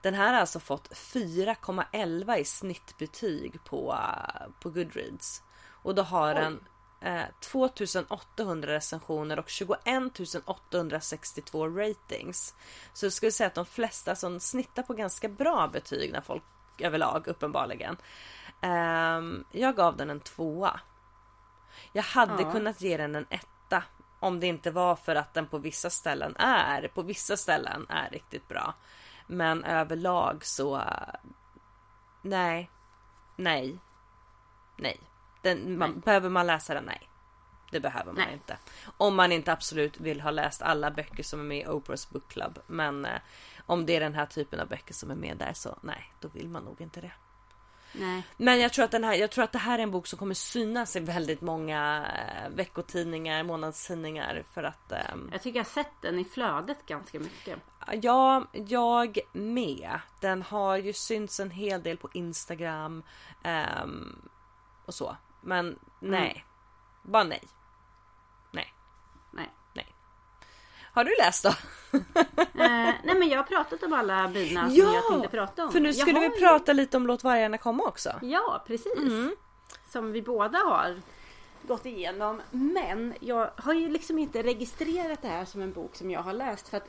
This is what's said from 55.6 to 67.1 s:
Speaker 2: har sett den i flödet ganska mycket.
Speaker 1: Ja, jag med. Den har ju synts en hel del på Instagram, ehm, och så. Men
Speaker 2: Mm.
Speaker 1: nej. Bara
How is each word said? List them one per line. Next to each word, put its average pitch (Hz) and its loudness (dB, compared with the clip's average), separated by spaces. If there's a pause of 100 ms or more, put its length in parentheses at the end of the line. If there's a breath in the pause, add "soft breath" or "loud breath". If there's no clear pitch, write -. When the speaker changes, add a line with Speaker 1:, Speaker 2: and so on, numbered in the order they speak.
Speaker 2:
har - -10
sett 294 -4
den 180 -4
i 185 -2
flödet 208 -4
ganska - -10
mycket. - -12 (440)
Speaker 1:
Ja, 262 6
jag 233 2 (140)
med. 175 -4 (200)
Den 190 0
har 196 0
ju 196 -2
synts 214 -2
en 196 -4
hel 190 -4
del 170 -4
på - -12
Instagram, 165 -6 (400 loud breath)
ehm, - -4 (580)
och - -10
så. - -6 (240)
Men 180 -2
Speaker 2:
Mm. - -8 (220)
Speaker 1:
nej. 185 -2 (580)
Bara 208 4